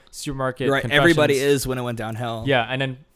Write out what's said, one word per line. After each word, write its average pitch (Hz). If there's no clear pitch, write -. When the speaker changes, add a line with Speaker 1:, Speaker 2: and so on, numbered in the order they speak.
Speaker 1:
Supermarket, 131
Speaker 2:
You're 139
right. 135
Speaker 1:
Confessions. 143
Speaker 2:
Everybody 147
is 139
when 131
it 123
went 120
downhill. 113
Speaker 1:
Yeah, 127
and 131
then 131